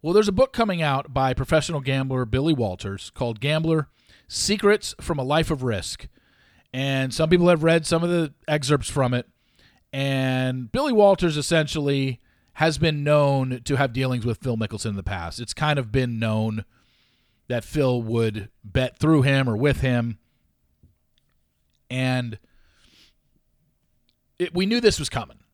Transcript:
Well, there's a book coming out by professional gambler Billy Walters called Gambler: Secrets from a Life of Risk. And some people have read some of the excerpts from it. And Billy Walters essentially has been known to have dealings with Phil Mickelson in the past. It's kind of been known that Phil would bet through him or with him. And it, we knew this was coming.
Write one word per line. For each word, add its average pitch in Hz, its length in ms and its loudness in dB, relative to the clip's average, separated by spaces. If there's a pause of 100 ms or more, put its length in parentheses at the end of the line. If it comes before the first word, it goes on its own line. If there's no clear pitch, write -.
Well, 160 120 -2
there's 208 160 6
a 196 40 -2
book 247 200 2
coming 196 300 0
out 139 320 -2
by 131 180 2
professional 131 480 0
gambler 131 460 -2
Billy 135 260 0
Walters 98 580 -4
called 117 300 -6
Gambler: 156 480 0 (400)
Secrets - 720 0
from 160 180 -4
a 131 60 -4
Life 151 260 0
of 135 140 -4
Risk. 104 420 -6 (720)
And 135 380 -2
some 156 160 4
people 175 200 6
have 160 120 4
read 165 240 4
some 165 160 0
of 175 80 0
the 165 240 0 (140)
excerpts 147 420 0
from 127 240 0
it. 123 140 -4 (640)
And 131 800 -2
Billy 269 200 0
Walters 196 440 4
essentially 143 840 0 (340)
has 156 240 0
been 151 260 0
known 139 600 2
to 139 100 0
have 131 160 0
dealings 127 340 -2
with 117 120 -2
Phil 123 180 -4
Mickelson 110 300 -6
in 104 100 -4
the 98 80 -8
past. 85 340 -6
It's 120 160 -10
kind 151 240 0
of 113 140 -6
been 120 260 -2
known 110 460 -2 (840)
that 120 160 -4
Phil 127 400 0
would 110 460 -2 (160)
bet 127 340 -4
through 151 240 4
him 135 260 2
or 110 80 -2
with 135 260 2
him. 120 360 -2 (1700)
And 127 520 -4 (2000)
it, 175 120 -6
we 185 140 0
knew 226 140 0
this 226 180 4
was 143 100 -6
coming. - 300 -8 (160)